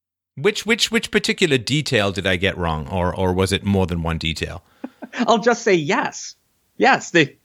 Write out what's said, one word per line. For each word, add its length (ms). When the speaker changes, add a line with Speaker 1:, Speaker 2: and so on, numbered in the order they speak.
Speaker 1:
Which, 300
which, 240
which 200
particular 460
detail 560
did 140
I 100
get 220
wrong, 300
or, 240
or 200
was 200
it 120
more 220
than 160
one 160
detail? 440
Speaker 2:
<laughs> 220
I'll 240
just 240
say 120
yes. 640
Yes, 340
they, 340